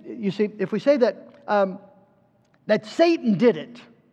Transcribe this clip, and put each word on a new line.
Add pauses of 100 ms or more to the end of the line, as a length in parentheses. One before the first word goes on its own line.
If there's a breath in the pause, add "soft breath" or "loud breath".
you
see, (100)
if
we
say
that, (180)
um, (880)
that
Satan
did
it, (340)